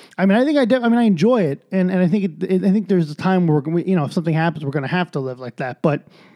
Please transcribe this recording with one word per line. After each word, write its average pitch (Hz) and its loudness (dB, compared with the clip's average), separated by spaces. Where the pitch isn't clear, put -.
I 180 2
mean, 196 4
I 262 2
think 294 0
I 262 4
de-, 254 2
I 240 0
mean, 233 4
I 240 2
enjoy 208 2
it, 139 -4
and, 185 0
and 185 0
I 180 4
think 190 0
it, 175 -6
it, 185 0
I 196 2
think 208 0
there's 170 0
a 151 -14
time 185 0
where 151 2
we, 160 -2
you 185 0
know, 147 0
if - -6
something 165 -2
happens, 160 -2
we're 139 -4
gonna 139 -4
have 170 -4
to 147 -6
live 127 -8
like 123 -14
that. 127 -10
But 147 -2